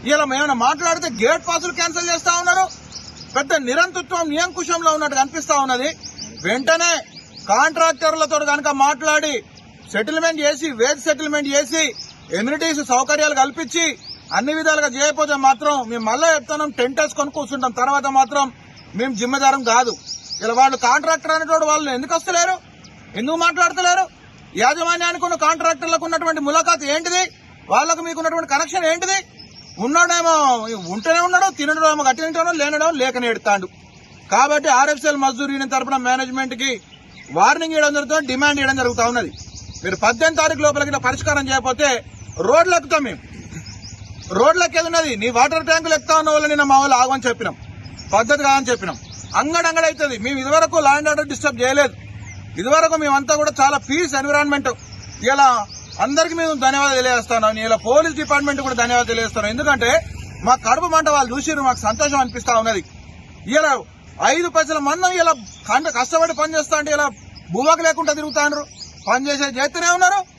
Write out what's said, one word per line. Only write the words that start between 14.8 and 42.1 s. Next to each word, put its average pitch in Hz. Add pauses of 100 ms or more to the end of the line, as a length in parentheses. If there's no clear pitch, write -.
చేయకపోతే 294 (120)
మాత్రం 294 (160)
మేము 233
మళ్ళా 254
చెప్తున్నాం, 302
టెంట్ 254
వేసుకొని 294
కూర్చుంటాం. 269
తర్వాత 269 (120)
మాత్రం 269 (440)
మేము 254
జిమ్మేదారం 269
కాదు. 233 (480)
ఇలా 220
వాళ్ళు 269
కాంట్రాక్టర్ 302
అనేటోడు 320
వాళ్ళు 302
ఎందుకు 262
వస్తలేరు, 349 (640)
ఎందుకు 302
మాట్లాడతలేరు? 359 (520)
యాజమాన్యానికి 339
ఉన్న 339
కాంట్రాక్టర్లకు 330
ఉన్నటువంటి 330
ములాఖాత్ 320
ఏంటిది? 339 (460)
వాళ్ళకు 320
మీకు 339
ఉన్నటువంటి 330
కనెక్షన్ 330
ఏంటిది? 349 (680)
ఉన్నాడేమో 339 (600)
ఉంటేనే 320
ఉన్నాడు, 359 (100)
తినడేమో 311
గట్టి 262
తింటాడో, 330
లేనడేమో 302
లేకనే 254
ఎడతాడు. 202 (640)
కాబట్టి 294
ఆర్ఎఫ్సిఎల్ 285
మజ్దూర్ 277
యూనియన్ 269
తరపున 262
మేనేజ్మెంట్కి 254 (600)
వార్నింగ్ 294
ఇవ్వడం 294
జరుగుతుంది, 294
డిమాండ్ 285
ఇవ్వడం 269
జరుగుతూ 240
ఉన్నది. 233 (520)
మీరు 190
పద్దెనిమిది 302
తారీఖు 311
లోపల 285
ఇట్లా 285
పరిష్కారం 277
చేయకపోతే 262 (520)